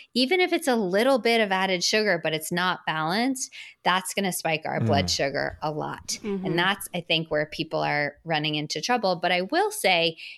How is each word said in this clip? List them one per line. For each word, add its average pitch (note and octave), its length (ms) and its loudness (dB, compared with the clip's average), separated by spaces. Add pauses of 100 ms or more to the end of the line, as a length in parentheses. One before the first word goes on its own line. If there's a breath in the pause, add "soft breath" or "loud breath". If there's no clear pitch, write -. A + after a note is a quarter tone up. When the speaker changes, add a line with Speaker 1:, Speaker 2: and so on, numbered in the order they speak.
(140 loud breath)
Speaker 1:
Even C4 260 2
if F4+ 140 2
it's - 140 0
a B3 80 4
little A3 420 2
bit A#3 240 2
of G3+ 100 0
added F#3 320 0
sugar, G#3 400 2
but D#3 80 0
it's D#3 200 -4
not F3 340 -2
balanced, F#3 640 -2 (320 loud breath)
that's F3+ 300 2
gonna F#3+ 180 0
spike D#3+ 340 -2
our C#3 160 -2
blood C#3 240 4
Speaker 2:
Mm. - 100 -2
Speaker 1:
sugar C#3 480 -2
a D3+ 80 -2
lot. D3 520 -8
Speaker 3:
Mm-hmm. G3 220 -4
Speaker 1:
And F3+ 140 0
that's, G3 340 0
I F3 80 -6
think, D#3+ 300 0
where D3+ 160 0
people D#3 320 -4
are D3 440 -2
running D#3 300 -2
into D3+ 280 -4
trouble. G#3 340 0
But F3 160 0
I F3+ 100 2
will F4 300 0
say, E3+ 460 2 (200 loud breath)